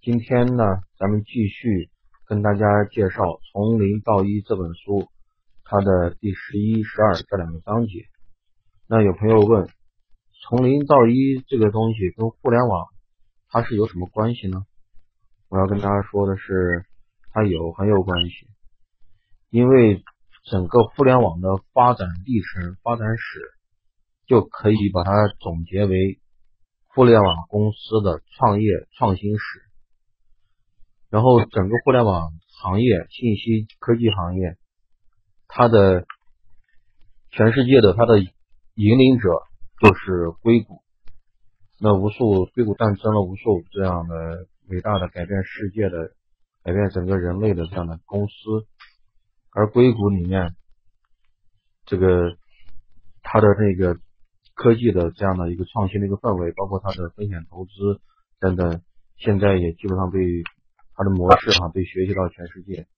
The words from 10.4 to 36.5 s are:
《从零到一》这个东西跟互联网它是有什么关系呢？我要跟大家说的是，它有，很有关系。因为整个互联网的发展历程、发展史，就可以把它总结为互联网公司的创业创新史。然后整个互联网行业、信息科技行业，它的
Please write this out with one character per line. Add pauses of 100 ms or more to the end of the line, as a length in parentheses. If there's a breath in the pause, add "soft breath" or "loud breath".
《从
零
到
一》
这
个
东
西
跟
互
联
网 (600)
它
是
有
什
么
关
系
呢？ (840)
我
要
跟
大
家
说
的
是， (460)
它
有，
很
有
关
系。 (1160)
因
为 (400)
整
个
互
联
网
的
发
展 (160)
历
程、
发
展
史， (880)
就
可
以
把
它 (280)
总
结
为 (680)
互
联
网
公
司
的 (140)
创
业 (300)
创
新
史。 (1500)
然
后
整
个 (100)
互
联
网 (300)
行
业、
信
息 (120)
科
技
行
业， (880)
它
的 (1200)